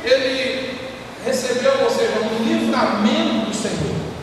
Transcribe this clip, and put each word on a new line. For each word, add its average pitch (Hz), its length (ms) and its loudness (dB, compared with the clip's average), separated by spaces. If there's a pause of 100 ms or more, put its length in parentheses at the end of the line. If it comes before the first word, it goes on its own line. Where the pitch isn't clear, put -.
ele 262 720 0 (480)
recebeu, - 460 2 (120)
ou 233 60 4
seja, 226 300 2
um 220 240 0
livramento 226 1000 2
do - 80 -6
Senhor. - 420 -2 (280)